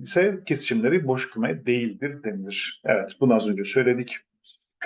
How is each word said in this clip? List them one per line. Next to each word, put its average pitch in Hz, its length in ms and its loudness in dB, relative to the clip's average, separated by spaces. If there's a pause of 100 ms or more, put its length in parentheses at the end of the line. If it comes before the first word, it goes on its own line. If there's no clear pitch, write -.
ise 185 420 2
kesişimleri 135 640 0
boş 127 240 -2
küme - 340 -4
değildir 123 580 -2
denilir. 98 600 -8
Evet, 104 340 0
bunu 131 160 6
az 107 140 2
önce 98 160 -2
söyledik. 123 520 0 (680)